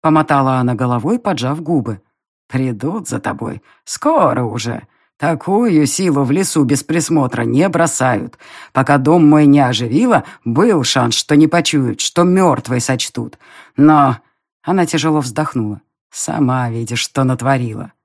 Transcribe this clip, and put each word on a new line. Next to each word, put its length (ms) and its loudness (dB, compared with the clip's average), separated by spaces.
помотала 540 2
она 200 0
головой, 440 -2
поджав 420 -4
губы. 400 -4
«Придут 600 -6
за 120 -6
тобой. 420 -10
Скоро 600 0
уже. 440 -6
Такую 680 0
силу 380 0
в 80 0
лесу 320 0
без 200 0
присмотра 600 -2
не 240 0
бросают. 720 -2
Пока 260 2
дом 300 4
мой 180 6
не 140 6
оживила, 640 2
был 380 2
шанс, 320 0
что 200 0
не 120 6
почуют, 520 0
что 240 -2
мёртвой 560 0
сочтут. 580 -6
Но», 400 4
она 220 0
тяжело 340 0
вздохнула, 640 -6
«сама 600 -2
видишь, 320 -6
что 220 -4
натворила. 680 -2